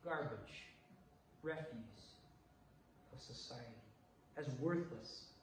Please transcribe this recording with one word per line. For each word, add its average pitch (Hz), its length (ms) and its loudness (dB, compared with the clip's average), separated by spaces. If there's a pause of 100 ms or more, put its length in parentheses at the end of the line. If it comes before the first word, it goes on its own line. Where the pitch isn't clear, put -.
garbage, 143 640 2 (720)
refuse 156 240 2 (1500)
of 131 80 -6
society, 120 440 -4 (720)
as 147 100 2 (140)
worthless. 170 640 4 (160)